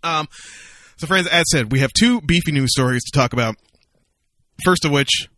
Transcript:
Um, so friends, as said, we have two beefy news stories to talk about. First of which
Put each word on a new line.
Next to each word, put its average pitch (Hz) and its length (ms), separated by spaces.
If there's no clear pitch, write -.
Um, 160 240
so 165 100
friends, 185 200
as 170 240
said, 117 200
we 131 80
have 135 140
two 240 280
beefy 165 300
news 135 200
stories 127 320
to - 140
talk 123 160
about. 113 220
First 180 220
of 151 60
which - 360